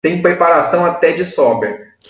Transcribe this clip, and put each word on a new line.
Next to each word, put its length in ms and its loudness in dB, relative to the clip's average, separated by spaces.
tem 180 -2
preparação 640 2
até 280 0
de 120 -4
sobra. 560 -2